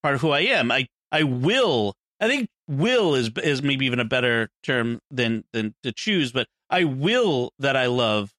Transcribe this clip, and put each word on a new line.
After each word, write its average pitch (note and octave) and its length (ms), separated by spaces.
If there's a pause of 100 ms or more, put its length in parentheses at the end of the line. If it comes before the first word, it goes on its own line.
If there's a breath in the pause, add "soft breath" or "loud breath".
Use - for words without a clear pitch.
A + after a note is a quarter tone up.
part C#3 120
of B2+ 60
who D#3 100
I C#3+ 100
am. F3+ 300
I, C3 160 (240)
I D#3 120
will, C3+ 720 (240)
I G#3+ 80
think B3+ 220 (180)
will F3 480
is, A#2+ 140 (140)
is C#3 200
maybe C3+ 220
even B2 140
a A#2 60
better A#2+ 440 (140)
term A#2+ 360 (120)
than, A#2 320 (100)
than A2 200 (100)
to B2 80
choose, D#3+ 400
but B2 160 (220)
I F3+ 140
will D3+ 760
that C3+ 180
I B2+ 100
love A2 520